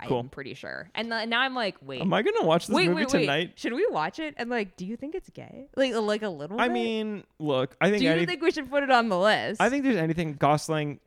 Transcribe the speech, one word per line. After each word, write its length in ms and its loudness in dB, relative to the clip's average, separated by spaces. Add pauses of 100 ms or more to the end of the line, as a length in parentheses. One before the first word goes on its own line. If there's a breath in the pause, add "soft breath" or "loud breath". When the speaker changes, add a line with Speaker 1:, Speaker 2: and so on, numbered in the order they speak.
Speaker 1:
I'm 80 -14
Speaker 2:
Cool. 180 0
Speaker 1:
pretty 280 -14
sure. 400 -12
And 180 -6
the, 140 -4
now 160 0
I'm 140 -2
like, 260 -4
"Wait. 200 -8
Speaker 2:
Am 120 0
I 80 2
gonna 240 2
watch 220 4
this 80 0
Speaker 1:
Wait, 120 4
Speaker 2:
movie 180 2
Speaker 1:
wait, 80 -2
wait. 80 4
Speaker 2:
tonight? 340 0
Speaker 1:
Should 180 -4
we 160 0
watch 300 -4
it?" 180 -8
And, 100 -6
like, 300 -4
do 80 -10
you 100 -8
think 200 -12
it's 160 -12
gay? 440 -18
Like, 200 2
like, 260 0
a 80 -4
little 320 -6
Speaker 2:
I 60 4
Speaker 1:
bit? 80 0
Speaker 2:
mean, 480 -2 (160)
look, 420 0
I 80 6
think 120 2
Speaker 1:
Do 40 2
you 60 4
Speaker 2:
any-, 160 2
Speaker 1:
think 160 -4
we 80 4
should 180 -4
put 140 2
it 80 2
on 180 6
the 80 2
list? 420 2
Speaker 2:
I 120 4
think 140 -2
there's 120 4
anything 360 0
Gosling, 720 0